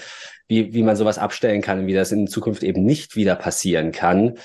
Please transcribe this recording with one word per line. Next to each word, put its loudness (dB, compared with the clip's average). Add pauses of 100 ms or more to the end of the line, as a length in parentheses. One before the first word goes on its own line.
(500)
wie, 2
wie 2
man 4
sowas 2
abstellen 0
kann -2
und -2
wie 0
das 0
in 0
Zukunft -4
eben 0
nicht 0
wieder 2
passieren -2
kann. 2